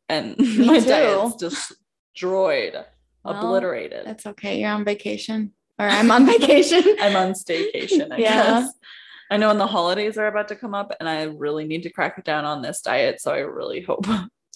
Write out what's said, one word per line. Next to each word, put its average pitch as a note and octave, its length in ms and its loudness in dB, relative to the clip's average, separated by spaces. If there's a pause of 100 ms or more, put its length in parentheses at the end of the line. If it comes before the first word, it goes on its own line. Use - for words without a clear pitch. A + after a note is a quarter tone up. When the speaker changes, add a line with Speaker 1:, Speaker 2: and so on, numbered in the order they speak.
Speaker 1:
and C#3+ 280 -4
<laughs> - 0 -
Speaker 2:
Me A#3 300 4
Speaker 1:
my C#4 120 8
diet's A3+ 580 2
Speaker 2:
too. E3+ 120 -8
Speaker 1:
destroyed, F#3 1200 -4 (500)
Speaker 2:
Well, - 120 -6
Speaker 1:
obliterated. F#3+ 680 -4
Speaker 2:
that's A3 220 -14
okay. G3+ 340 -8
You're G#3 100 -2
on G#3 140 -4
vacation. G#3 680 -6 (260)
Or G#3 80 -2
I'm G#3 240 4
on B3+ 140 8
<laughs> - 0 -
vacation. E4 580 6 (160)
Speaker 1:
I'm G3+ 160 2
on F#4 180 0
staycation, - 760 -2
I - 60 -10
Speaker 2:
Yeah. A3 260 4 (180)
Speaker 1:
guess. C4 100 -6 (600)
I G#3 60 2
know, G#3+ 140 4
and G#3 80 0
the G3 80 2
holidays G#3 500 -2
are G#3+ 100 0
about G#3 220 -4
to G#3 60 -12
come G#3 200 -12
up, G3+ 240 -8
and E3 100 -8
I D#3 140 -4
really D3+ 420 -6
need D#3+ 180 -8
to F3 60 -12
crack D3+ 340 -6
down D3+ 220 -4
on D3 160 -6
this - 200 -10
diet, B2+ 400 -2
so - 120 -4
I D3 60 -4
really - 420 -8
hope. F3+ 300 -6
<laughs> A3 60 0 (380)